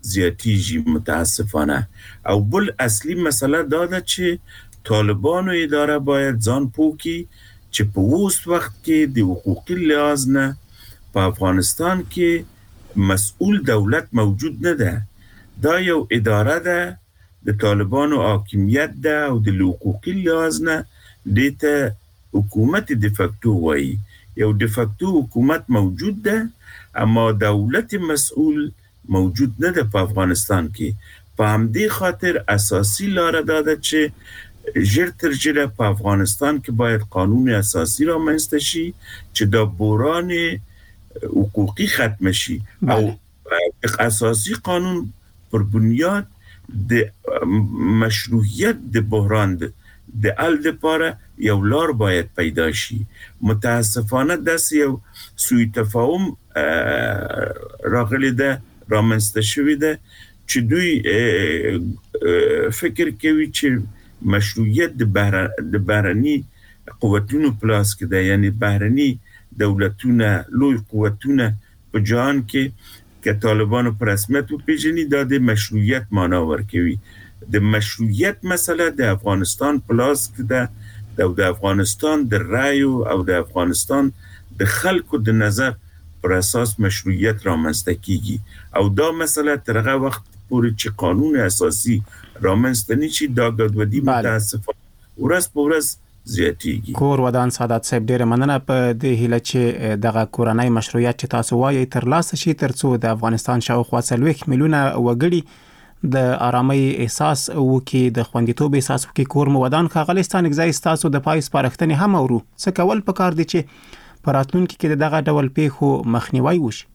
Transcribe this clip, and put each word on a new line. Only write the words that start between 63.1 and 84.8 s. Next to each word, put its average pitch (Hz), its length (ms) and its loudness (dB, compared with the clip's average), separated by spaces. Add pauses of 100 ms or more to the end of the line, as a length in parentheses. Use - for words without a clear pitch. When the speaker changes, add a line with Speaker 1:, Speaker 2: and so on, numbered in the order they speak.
Speaker 1:
کوي 156 260 2
چې 147 200 -2 (640)
مشروعیت 110 640 0
د 117 180 2
بهر-، 101 580 0
د 104 160 0
بهرني 107 480 2 (640)
قوتونو 110 480 2 (100)
په 110 120 -2
لاس 101 260 2
کې - 140 -6
ده. 95 80 2 (100)
یعنی 101 200 4
بهرني 107 600 0 (500)
دولتونه، 104 720 2 (200)
لوی 131 280 2 (120)
قوتونه 110 560 0 (460)
په 110 80 -2
جهان 123 500 0
کې 135 140 -2 (600)
که 104 100 0 (120)
طالبانو 110 540 2
په 113 100 0
رسمیت 104 420 -2
وپیژني، 156 600 -2
دا 143 80 2 (100)
د 135 200 2
مشروعیت 107 540 0 (120)
معنا 90 220 2 (100)
ورکوي. 87 480 -2 (560)
د - 20 0 (200)
مشروعیت 110 640 0 (140)
مسله 170 380 0
د 143 120 -4 (140)
افغانستان 98 580 -2 (120)
په 117 160 2
لاس 139 320 0
کې 127 100 -8 (100)
ده. 127 100 2 (540)
د، 92 200 2
د 98 40 0 (120)
افغانستان 98 640 0 (140)
د - 20 0 (200)
رایو 139 400 2 (180)
او 95 60 0 (120)
د - 20 2 (120)
افغانستان 92 640 0 (500)
د 101 200 0
خلکو 180 380 0